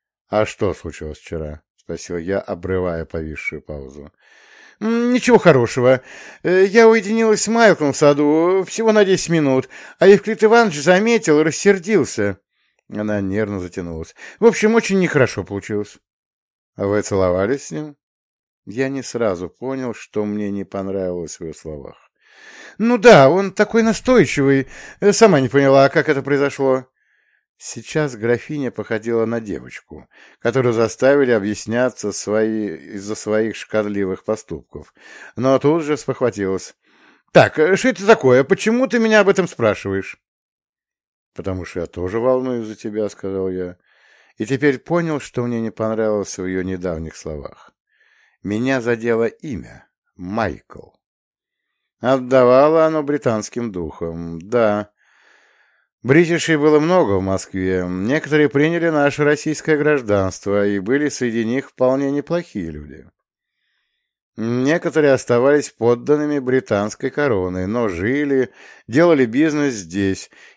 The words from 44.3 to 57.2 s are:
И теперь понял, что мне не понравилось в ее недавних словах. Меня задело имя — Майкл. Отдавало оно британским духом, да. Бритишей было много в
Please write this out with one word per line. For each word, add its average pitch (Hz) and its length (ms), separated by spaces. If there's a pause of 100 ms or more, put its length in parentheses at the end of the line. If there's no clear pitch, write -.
И 110 80
теперь 135 320
понял, 165 420
что - 240
мне 120 180
не 110 100
понравилось 110 640
в 92 80
ее 92 160
недавних 90 540
словах. - 560 (720)
Меня 120 380
задело 117 440
имя — 101 600 (280)
Майкл. 92 760 (1080)
Отдавало 131 880
оно 156 160
британским 123 680
духом, 85 680
да. 104 520 (1120)
Бритишей 160 540
было 151 220
много 156 340
в 95 100